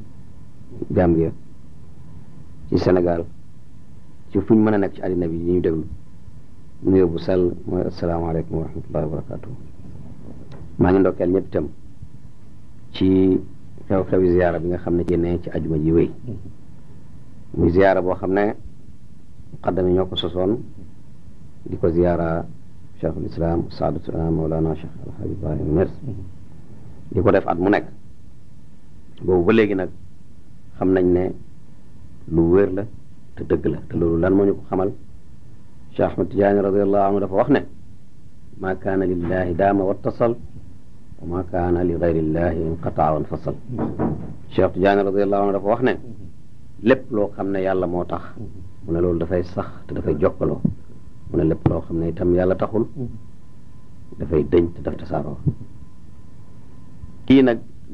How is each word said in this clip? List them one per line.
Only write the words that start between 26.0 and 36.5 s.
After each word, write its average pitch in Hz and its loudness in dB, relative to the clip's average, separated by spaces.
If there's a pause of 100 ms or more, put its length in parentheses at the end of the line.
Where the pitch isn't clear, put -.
Di 101 2
ko 98 6
def 95 6
at 85 2
mu 92 4
nekk. 90 4 (1400)
Boobu 90 6
ba 104 6
léegi 107 6
nag 92 0 (840)
xam 92 2
nañ 92 6
ne 90 2 (920)
lu 82 2 (100)
wér 95 6
la 101 -2 (520)
te - -6
dëgg - 0
la. 76 0 (100)
Te - -6
loolu 82 2
lan 92 4
moo 101 6
ñu 98 4
ko - -8
xamal? 95 0 (1000)
Cheikh 95 2
Ahmad 92 0
Tidiane 101 4